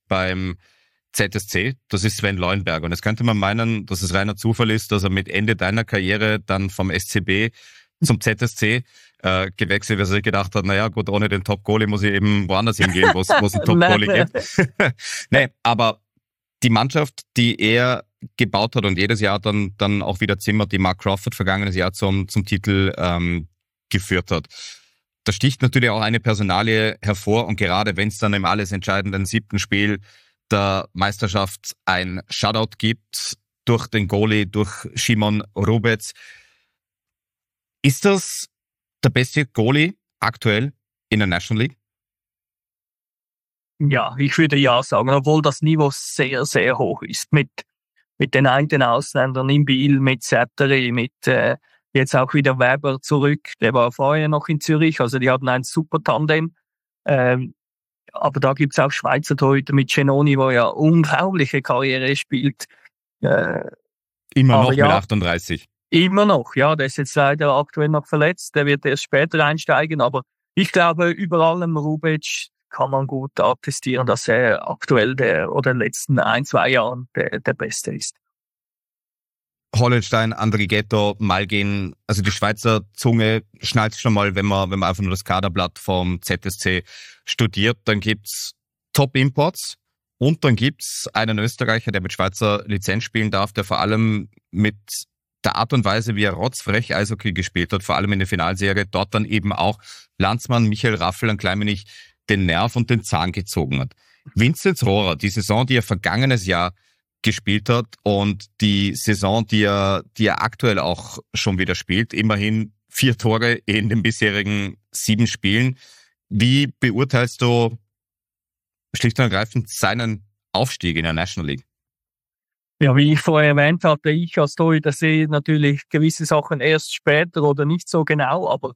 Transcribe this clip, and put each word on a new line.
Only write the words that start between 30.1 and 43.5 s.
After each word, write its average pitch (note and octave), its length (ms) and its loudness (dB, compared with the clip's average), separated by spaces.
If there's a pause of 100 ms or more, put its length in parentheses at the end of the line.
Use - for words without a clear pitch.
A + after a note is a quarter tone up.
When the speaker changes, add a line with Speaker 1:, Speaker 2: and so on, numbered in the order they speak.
Speaker 1:
der G2 440 0
Meisterschaft G2 920 -4
ein F#2 460 -2
Shutout A2 480 -2
gibt - 600 -6 (280)
durch A#2 220 0
den G#2 200 -2
Goalie, G#2 400 0
durch G#2 480 -4
Szymon G#2+ 480 0 (120)
Rubec. A2 580 0 (1700)
Ist C#3+ 240 2
das - 420 0 (560)
der C3 60 4
beste B2+ 360 0
Goalie D3 500 2 (260)
aktuell A#2 500 0 (380)
in G#2+ 100 2
der G2+ 80 2
National G#2+ 360 -2
League? D3 140 -6 (2000)